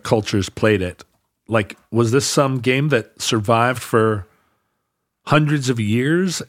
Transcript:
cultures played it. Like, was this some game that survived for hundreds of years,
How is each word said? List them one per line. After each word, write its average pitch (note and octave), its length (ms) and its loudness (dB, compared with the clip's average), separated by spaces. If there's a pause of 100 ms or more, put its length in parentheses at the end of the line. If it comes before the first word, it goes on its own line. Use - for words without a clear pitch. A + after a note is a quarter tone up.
cultures G#2+ 460 -2
played G#2+ 320 2
it. F2+ 220 -8 (440)
Like, A2 300 -2 (140)
was A2+ 200 2
this C#3 160 2
some C3+ 320 0
game C3 300 0
that A#2 320 -2
survived A#2 600 0
for A2 460 0 (1000)
hundreds D3 420 2
of A#2+ 100 0
years, C#3+ 680 -2